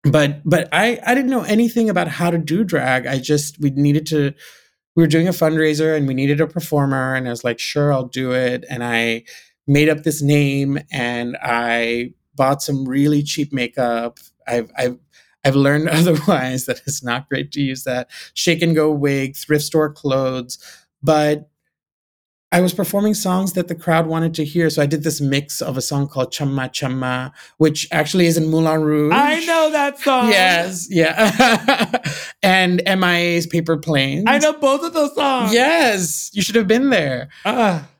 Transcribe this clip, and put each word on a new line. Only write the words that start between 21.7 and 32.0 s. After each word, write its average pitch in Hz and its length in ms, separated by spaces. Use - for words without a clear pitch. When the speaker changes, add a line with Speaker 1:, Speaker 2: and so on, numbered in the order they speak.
Speaker 1:
I 175 80
was 180 120
performing 202 420
songs 185 400
that 175 120
the 170 80
crowd 165 320
wanted 160 280
to 151 100
hear. 160 260
So 156 100
I 147 60
did 147 160
this 151 180
mix 139 400
of 143 160
a 127 60
song 139 260
called 127 240
Chamma 135 380
Chamma, 127 600
which 156 320
actually 165 360
is 165 120
in 160 100
Moulin 160 340
Rouge. 151 320
Speaker 2:
I 302 300
know 330 280
that 285 260
song. 254 320
Speaker 1:
Yes, 185 580
yeah. 214 1000